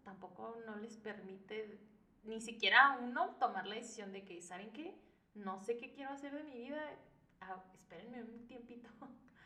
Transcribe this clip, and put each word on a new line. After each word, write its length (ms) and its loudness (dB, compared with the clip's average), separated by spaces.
tampoco 520 -8
no 120 -6
les 200 -8
permite 840 -6
ni 180 -4
siquiera 460 10
a 120 6
uno 400 4
tomar 260 4
la 100 -2
decisión 380 -6
de 120 -6
que, 160 -10
"¿Saben 300 -10
qué? 220 -6
No 260 -4
sé 180 0
qué 140 -10
quiero 200 -6
hacer 240 -6
de 80 -4
mi 160 -10
vida, 220 -4
ah, 220 -8
espérenme 500 -10
un 240 -12
tiempito". 420 -12
<laughs> 300 -14